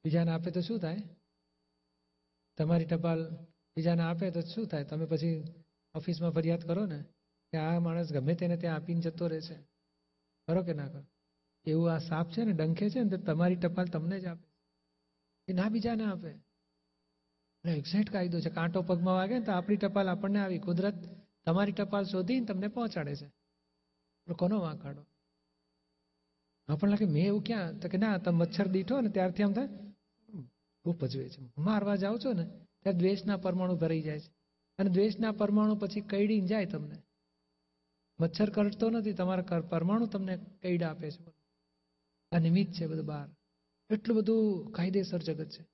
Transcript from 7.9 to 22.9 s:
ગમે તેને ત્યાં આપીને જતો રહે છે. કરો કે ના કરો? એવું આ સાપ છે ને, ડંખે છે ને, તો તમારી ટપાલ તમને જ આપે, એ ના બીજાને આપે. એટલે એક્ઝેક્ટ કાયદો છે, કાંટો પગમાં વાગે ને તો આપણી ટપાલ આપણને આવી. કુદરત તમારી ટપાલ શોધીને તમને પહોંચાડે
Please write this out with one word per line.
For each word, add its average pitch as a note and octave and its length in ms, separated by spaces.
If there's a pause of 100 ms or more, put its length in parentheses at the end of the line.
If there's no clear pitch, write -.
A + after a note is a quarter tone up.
ગમે C#3+ 220
તેને F3 220
ત્યાં E3+ 200
આપીને E3+ 240
જતો E3+ 260
રહે D#3+ 140
છે. D#3+ 140 (920)
કરો F3 140
કે E3+ 100
ના C#3+ 160
કરો? C#3 160 (640)
એવું E3 280
આ D#3+ 40
સાપ E3 320
છે A#3 140
ને, G#3+ 80
ડંખે E3 380
છે B3+ 120
ને, G3+ 80
તો F#3+ 60
તમારી F3 400
ટપાલ F3 300
તમને E3+ 340
જ F#3 60
આપે, E3+ 220 (1000)
એ F#3+ 40
ના F#3 160
બીજાને A3 360
આપે. F3 240
એટલે - 1500
એક્ઝેક્ટ E3+ 340
કાયદો F3+ 300
છે, E3 100
કાંટો E3+ 320
પગમાં F3+ 320
વાગે F#3+ 240
ને A3+ 60
તો G#3+ 80
આપણી F#3 240
ટપાલ G3 320
આપણને G3 300
આવી. F#3 200
કુદરત F3+ 360 (500)
તમારી G3 280
ટપાલ G3+ 320
શોધીને G3+ 420
તમને G3+ 220
પહોંચાડે F3 480